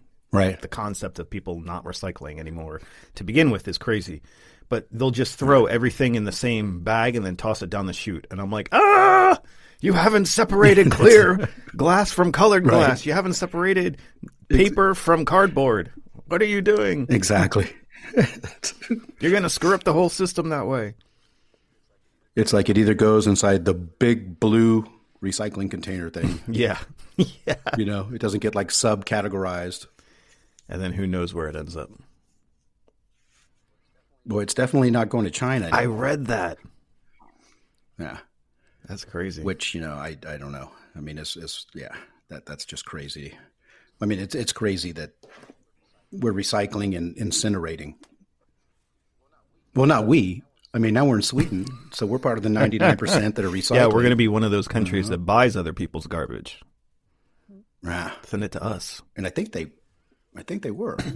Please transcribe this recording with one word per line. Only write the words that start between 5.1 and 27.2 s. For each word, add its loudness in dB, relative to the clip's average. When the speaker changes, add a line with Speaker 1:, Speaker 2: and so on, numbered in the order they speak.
Speaker 2:
just -4
throw 6
everything 0
in -2
the -4
same -4
bag 0
and -4
then -6
toss -4
it -8
down -4
the -6
chute. -10
And -10
I'm -8
like, -6
"Ah, 6
you 2
haven't 2
separated 6
Speaker 1:
<laughs> -
Speaker 2:
clear 8
glass 2
from 2
colored 4
Speaker 1:
Right. 6
Speaker 2:
glass. 4
You 0
haven't 0
separated -2
Speaker 1:
Ex- 8
Speaker 2:
paper 4
from 2
cardboard. 2
What 0
are 2
you 0
doing?" 0
Speaker 1:
Exactly. 2
<laughs> -4
Speaker 2:
You're 0
gonna 2
screw 2
up -2
the 2
whole 4
system -4
that -4
way. -4
Speaker 1:
It's 2
like 4
it 4
either 6
goes 4
inside 2
the 2
big -2
blue 4
recycling -6
container -10
thing. -6
Speaker 2:
<laughs> -18
Yeah. -2
<laughs> -
Yeah. -2